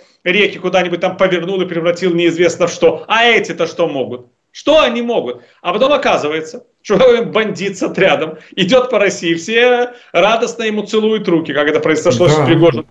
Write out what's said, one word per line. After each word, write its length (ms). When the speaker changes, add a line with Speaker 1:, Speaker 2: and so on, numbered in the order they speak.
Speaker 1:
реки 360
куда-нибудь 400
там 160
повернул 460
и 40
превратил 480
неизвестно 540
в 40
что. 360
А 160
эти-то 420
что 220
могут? 380
Что 300
они 200
могут? 400
А 100
потом 220
оказывается, 720
что 160
<laughs> 360
бандит 440
с 60
отрядом 500
идет 320
по 100
России, 360
все 560
радостно 520
ему 200
целуют 460
руки, 240
как 160
это 100
произошло 480
Speaker 2:
Да. 60
Speaker 1:
с 120
Пригожиным. 460